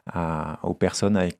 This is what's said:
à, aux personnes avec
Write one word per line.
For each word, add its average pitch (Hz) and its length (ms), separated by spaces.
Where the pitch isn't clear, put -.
à, 82 560
aux 90 140
personnes 98 420
avec 90 220